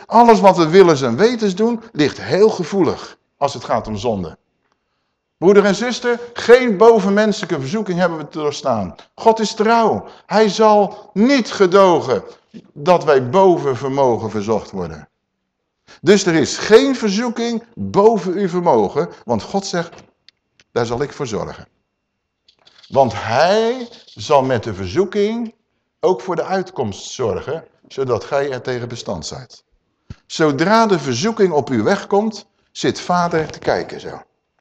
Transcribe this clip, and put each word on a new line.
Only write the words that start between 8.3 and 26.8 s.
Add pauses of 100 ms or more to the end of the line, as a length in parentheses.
doorstaan. (200)
God
is
trouw. (200)
Hij
zal
niet
gedogen (500)
dat
wij
boven
vermogen
verzocht
worden. (920)
Dus
er
is
geen
verzoeking (120)
boven
uw
vermogen, (160)
want
God
zegt, (800)
"Daar
zal
ik
voor
zorgen." (1200)
Want
hij (160)
zal
met
de
verzoeking (440)
ook
voor
de
uitkomst